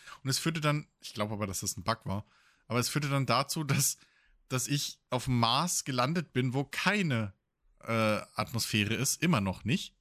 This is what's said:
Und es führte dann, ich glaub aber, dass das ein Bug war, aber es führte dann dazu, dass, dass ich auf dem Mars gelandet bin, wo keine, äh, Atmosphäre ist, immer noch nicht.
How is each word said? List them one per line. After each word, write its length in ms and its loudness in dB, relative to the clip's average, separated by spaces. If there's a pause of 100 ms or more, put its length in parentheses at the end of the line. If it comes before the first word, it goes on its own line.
(240)
Und 60 -4
es 100 0
führte 220 -2
dann, 260 0 (120)
ich 140 -16
glaub 180 -2
aber, 160 -2
dass 140 -4
das 160 -4
ein 60 -8
Bug 220 0
war, 200 -6 (420)
aber 120 0
es 100 0
führte 200 -2
dann 160 2
dazu, 380 0
dass, 340 2 (520)
dass 180 -2
ich 320 -4 (100)
auf 160 -2
dem 140 2
Mars 440 2
gelandet 500 0
bin, 200 0
wo 100 0
keine, 680 0 (500)
äh, 380 2 (140)
Atmosphäre 580 0
ist, 280 -2
immer 200 4
noch 220 -2
nicht. 380 -2